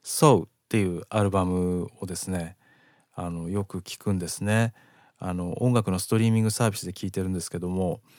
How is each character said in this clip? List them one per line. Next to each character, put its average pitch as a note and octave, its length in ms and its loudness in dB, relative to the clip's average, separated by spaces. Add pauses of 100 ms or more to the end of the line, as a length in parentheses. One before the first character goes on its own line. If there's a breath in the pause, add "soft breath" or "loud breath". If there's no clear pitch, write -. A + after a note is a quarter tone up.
ソ A#2 440 6
ウ - 0 - (160)
っ - 100 -20
て A2+ 60 4
い F2+ 180 0
う F2 100 -8
ア G#2+ 140 0
ル G2+ 80 2
バ F#2+ 140 2
ム F2+ 440 0 (120)
を G2 60 -8
で F2+ 100 -10
す - 160 -6
ね、 E2+ 240 -6 (580 soft breath)
あ F2+ 160 -6
の、 E2+ 180 -6
よ G2 160 -2
く F#2 160 -8
聴 - 160 -12
く - 160 -4
ん F#2+ 60 0
で F2 80 -4
す - 160 -8
ね。 A2 320 2 (460 soft breath)
あ F2+ 120 -4
の、 F2 300 -4
音 B2 100 4
楽 G#2+ 200 2
の F#2 80 0
ス - 80 -8
ト A2 100 4
リ A2+ 120 4
ー - 20 4
ミ A2+ 80 4
ン - 40 4
グ A2 60 2
サ A#2 160 0
ー G#2+ 60 2
ビ G2 60 -10
ス - 60 -10
で - 80 -8
聴 - 140 -8
い F#2+ 60 -6
て - 80 -4
る F#2 80 -2
ん F#2 40 -2
で F2+ 60 -2
す E2+ 100 -6
け F2 120 -6
ど F2+ 80 -4
も、 F2+ 320 -2 (180 soft breath)